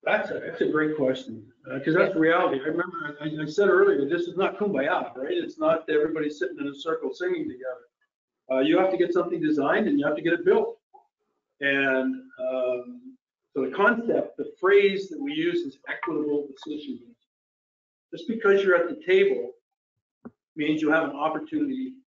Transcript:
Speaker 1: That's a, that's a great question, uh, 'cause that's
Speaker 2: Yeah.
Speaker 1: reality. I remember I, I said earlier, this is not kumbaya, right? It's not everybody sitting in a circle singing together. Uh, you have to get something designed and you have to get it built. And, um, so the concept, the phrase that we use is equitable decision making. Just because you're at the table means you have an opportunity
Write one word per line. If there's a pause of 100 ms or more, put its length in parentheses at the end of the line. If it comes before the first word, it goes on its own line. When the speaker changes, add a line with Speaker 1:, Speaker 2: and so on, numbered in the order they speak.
Speaker 1:
That's
a,
that's
a
great
question, (200)
uh,
'cause
that's
Speaker 2:
Yeah.
Speaker 1:
reality.
I
remember
I, (100)
I
said
earlier,
this
is
not
kumbaya,
right?
It's
not
everybody
sitting
in
a
circle
singing
together. (640)
Uh,
you
have
to
get
something
designed
and
you
have
to
get
it
built. (800)
And, (220)
um, (380)
so
the
concept,
the
phrase
that
we
use
is (100)
equitable
decision
making. (1000)
Just
because
you're
at
the
table (1000)
means
you
have
an
opportunity (180)